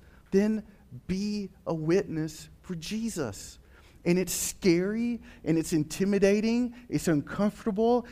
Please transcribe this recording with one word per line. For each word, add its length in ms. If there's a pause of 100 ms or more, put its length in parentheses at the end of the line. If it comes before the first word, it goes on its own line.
(320)
then 320 (440)
be 420 (180)
a 60
witness 760 (120)
for 140
Jesus. 840 (440)
And 140
it's 160
scary, 880 (240)
and 120
it's 160
intimidating, 1000 (160)
it's 180
uncomfortable, 1040